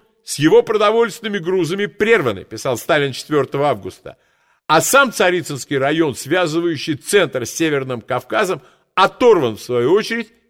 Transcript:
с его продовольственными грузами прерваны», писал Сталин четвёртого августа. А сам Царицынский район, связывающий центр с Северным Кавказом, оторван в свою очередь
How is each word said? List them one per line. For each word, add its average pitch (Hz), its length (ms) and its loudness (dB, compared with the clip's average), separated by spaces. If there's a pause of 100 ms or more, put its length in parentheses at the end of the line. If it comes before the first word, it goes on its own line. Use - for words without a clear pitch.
(220)
с - 160 -10
его 165 240 6
продовольственными 214 760 0
грузами 185 480 -2
прерваны», 160 580 0
писал 117 320 -6
Сталин 143 360 0
четвёртого 143 580 -2
августа. 95 480 -8 (480)
А - 160 4
сам 269 280 4
Царицынский 170 680 -2
район, 143 360 0
связывающий 165 840 -2
центр 135 500 -2
с - 40 -12
Северным 135 520 -4
Кавказом, 139 580 -4 (340)
оторван 185 600 4
в - 60 -18
свою 123 320 0
очередь 226 340 -4 (220)